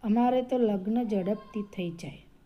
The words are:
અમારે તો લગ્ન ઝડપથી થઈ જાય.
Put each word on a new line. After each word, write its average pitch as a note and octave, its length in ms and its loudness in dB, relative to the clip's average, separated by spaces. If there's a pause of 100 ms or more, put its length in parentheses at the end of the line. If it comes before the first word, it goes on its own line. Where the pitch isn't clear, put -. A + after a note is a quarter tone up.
અમારે B3 400 4
તો B3 160 0
લગ્ન G#3+ 440 2
ઝડપથી G#3 600 -2
થઈ F3+ 280 -6
જાય. - 360 -14 (200)